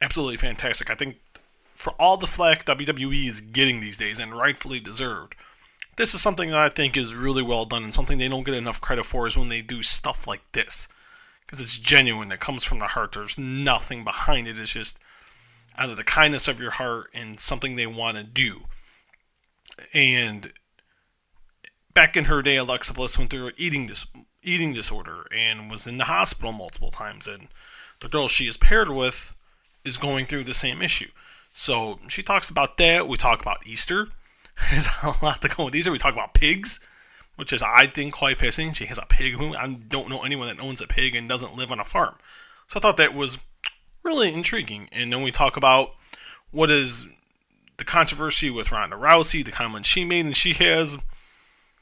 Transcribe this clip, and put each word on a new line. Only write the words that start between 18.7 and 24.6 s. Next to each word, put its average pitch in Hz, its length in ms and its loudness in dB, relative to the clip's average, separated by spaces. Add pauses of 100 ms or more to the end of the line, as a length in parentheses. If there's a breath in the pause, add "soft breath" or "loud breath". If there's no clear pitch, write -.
And 120 600 2 (1400)
back 160 240 6
in 156 80 0
her 147 160 4
day, 139 160 2
Alexa 127 360 -2
Bliss 127 240 -2
went 127 140 2
through 127 160 -8
an - 100 -12
eating 147 300 -4
dis-, - 180 -8 (380)
eating 170 300 -2